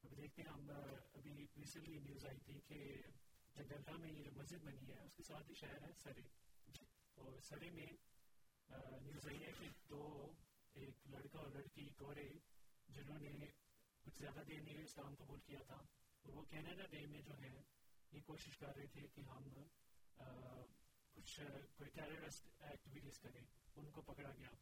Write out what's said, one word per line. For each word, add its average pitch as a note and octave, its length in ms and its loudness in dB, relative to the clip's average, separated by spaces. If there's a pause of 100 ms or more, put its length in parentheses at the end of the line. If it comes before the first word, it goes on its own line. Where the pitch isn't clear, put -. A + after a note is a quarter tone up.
اب - 140 -4
دیکھتے D3 260 0
ہیں، D#3 80 2
ہم، C#3+ 200 0
آ، C#3+ 100 4 (340)
ابھی C#3+ 320 0 (100)
ریسنٹلی D#3 420 2
نیوز C#3 280 2
آئی C3+ 180 4
تھی C#3+ 220 0
کہ - 360 2 (520)
جنگلہ D3 420 2
میں D#3+ 160 4
یہ C#3+ 120 2
جو C3+ 120 2
مسجد D#3+ 280 2
بنی C3 240 2
ہے، C3+ 140 0
اس C#3 120 -4
کے - 80 -4
ساتھ D3+ 280 0
ہی - 40 0
شہر C#3+ 280 2
ہے E3+ 100 0 (100)
سرے، - 200 0 (920)
اور C3 260 0
سرے - 300 2
میں، - 160 2 (840)
آ، - 80 -2 (260)
نیوز C#3+ 240 4
آئی C#3+ 180 4
ہے - 140 2
کہ - 100 2 (220)
دو، D3 420 4 (420)
ایک C3+ 160 2 (160)
لڑکا C#3 320 0
اور D3+ 100 4
لڑکی C#3 400 2 (120)
گورے، C#3+ 320 2 (560)
جنہوں C#3+ 300 2
نے C#3+ 280 4 (580)
کچھ - 140 -2
زیادہ D3 300 4
دیر D3+ 120 4
نہیں D3+ 140 2
ہوئی D#3 100 4
اسلام C#3+ 300 0
قبول C#3 260 -2
کیا C#3 260 -2
تھا، C3+ 100 0 (460)
اور C#3 100 -2
وہ D3 100 2
کینیڈا D#3+ 440 4
ڈے D3 200 0
میں D3 160 0
جو C#3 180 0
ہے، C3 220 -2 (500)
یہ C#3+ 140 0
کوشش D3+ 320 0
کر C#3 180 2
رہے C#3+ 100 2
تھے C#3+ 280 -2
کہ D3 60 -2
ہم، C3 440 0 (540)
آ، C3 80 -2 (840)
کچھ، - 280 0 (360)
کوئی C#3 140 0
ٹیررسٹ D#3 580 2 (100)
ایکٹیویٹیز C#3 600 0
کریں، B2 260 -2 (320)
ان D3 140 0
کو D3+ 120 0
پکڑا C#3+ 360 2
گیا۔ B2+ 100 -2 (140)